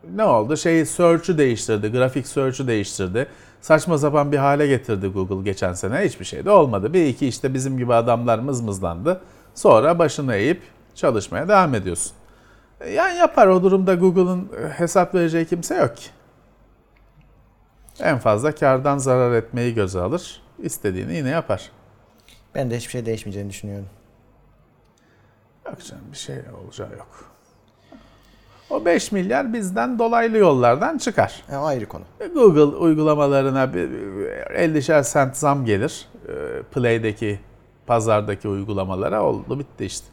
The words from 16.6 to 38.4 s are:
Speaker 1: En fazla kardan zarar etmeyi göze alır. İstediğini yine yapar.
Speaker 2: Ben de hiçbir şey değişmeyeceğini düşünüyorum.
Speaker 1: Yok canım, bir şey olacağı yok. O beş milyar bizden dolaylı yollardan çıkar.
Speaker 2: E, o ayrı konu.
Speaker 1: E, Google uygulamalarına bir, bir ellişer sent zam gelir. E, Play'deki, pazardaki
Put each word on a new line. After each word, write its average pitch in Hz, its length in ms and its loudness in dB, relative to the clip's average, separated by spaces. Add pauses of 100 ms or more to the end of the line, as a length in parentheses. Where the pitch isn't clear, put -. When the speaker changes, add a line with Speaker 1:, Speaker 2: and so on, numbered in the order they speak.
Speaker 1:
En 151 180 0
fazla 113 360 0
kardan 139 440 2
zarar 127 340 2
etmeyi 120 420 -2
göze 95 260 -2
alır. 127 420 -6 (160)
İstediğini - 560 -6
yine 147 140 -4
yapar. 139 420 -4 (840)
Speaker 2:
Ben 135 160 -4
de 117 60 -4
hiçbir 113 140 -10
şey 120 160 -8
değişmeyeceğini 101 440 -8
düşünüyorum. 101 360 -12 (1800)
Speaker 1:
Yok - 180 -16
canım, - 280 -20
bir 147 40 -18
şey - 200 -12 (280)
olacağı 113 260 -14
yok. - 180 -20 (1600)
O 311 140 -4
beş 339 280 0
milyar 214 400 -2
bizden 226 460 -4
dolaylı 233 400 0
yollardan 160 600 4
çıkar. - 440 -2 (100)
Speaker 2:
E, 139 40 -8
o 139 80 -6
ayrı 131 220 -4
konu. - 160 -14 (180)
Speaker 1:
E, 415 60 -8
Google 190 500 6
uygulamalarına 139 1000 2
bir, 82 160 -2
bir 98 360 -8 (280)
ellişer 156 480 2
sent 131 340 0
zam 143 280 0
gelir. 110 440 -2 (200)
E, 69 340 -8
Play'deki, 113 800 -2 (460)
pazardaki 107 600 0